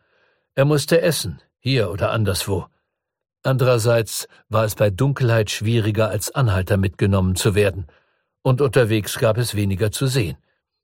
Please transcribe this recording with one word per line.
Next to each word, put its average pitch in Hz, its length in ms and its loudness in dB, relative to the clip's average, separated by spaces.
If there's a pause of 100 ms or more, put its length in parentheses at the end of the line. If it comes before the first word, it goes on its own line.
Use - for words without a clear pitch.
(560)
Er 135 100 2
musste 147 360 2
essen, 139 400 -4 (180)
hier 120 300 0
oder 107 220 -4
anderswo. 98 540 -2 (800)
Andererseits 120 840 0 (220)
war 110 160 0
es 104 100 -6
bei 104 140 2
Dunkelheit 117 600 0
schwieriger, 107 600 0
als - 260 -6
Anhalter 101 400 0
mitgenommen 95 640 0
zu 101 180 0
werden. 98 320 0 (540)
Und 131 180 0
unterwegs 113 600 0
gab 110 180 2
es 120 180 -4
weniger 101 380 0
zu 135 140 -2
sehen. 107 300 -2 (460)